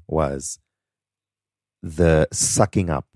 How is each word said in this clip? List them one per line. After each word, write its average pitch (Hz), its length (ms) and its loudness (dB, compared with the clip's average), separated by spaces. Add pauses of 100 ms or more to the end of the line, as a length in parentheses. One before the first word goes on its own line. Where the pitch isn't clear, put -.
was 71 520 -4 (1200)
the 80 500 2
sucking - 580 0
up 73 260 -4